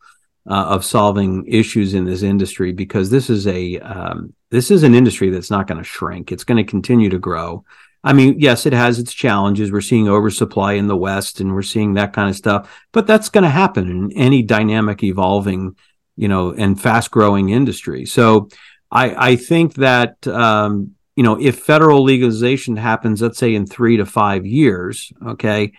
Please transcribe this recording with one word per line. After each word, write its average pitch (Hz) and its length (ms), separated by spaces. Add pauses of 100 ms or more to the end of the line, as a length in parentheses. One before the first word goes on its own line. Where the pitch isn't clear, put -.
(500)
uh, 98 200
of 95 140
solving 98 640
issues 107 460
in 92 120
this 92 180
industry, 98 500
because 95 380
this 127 180
is 104 160
a, 90 340
um, 85 540 (160)
this 123 220
is 190 100
an 127 140
industry 113 340
that's 92 220
not 98 160
gonna 82 160
shrink. 87 480
It's 87 120
gonna 117 200
continue 107 460
to 92 100
grow. 85 460 (380)
I 139 100
mean, 135 260
yes, 131 260
it 143 80
has 120 240
its 120 160
challenges. 101 580
We're 101 100
seeing 110 280
oversupply 101 640
in 101 140
the 101 100
West, 98 420
and 95 140
we're 95 80
seeing 104 320
that 101 200
kind 101 180
of 95 40
stuff, - 480 (100)
but 220 120
that's 214 240
gonna 190 200
happen 143 420
in 95 220
any 135 280
dynamic, 107 600
evolving, 95 720 (400)
you 107 120
know, 92 240
and 98 300
fast-growing 104 680
industry. 92 560
So 110 440 (420)
I, 127 400
I 127 40
think 170 400
that, 127 520
um, 107 640 (240)
you 131 80
know, 110 160
if 127 200
federal 151 440
legalization 123 720
happens, 110 460
let's 117 160
say 113 180
in 101 100
three 113 320
to 101 80
five 98 400
years, 107 680 (120)
okay, 107 540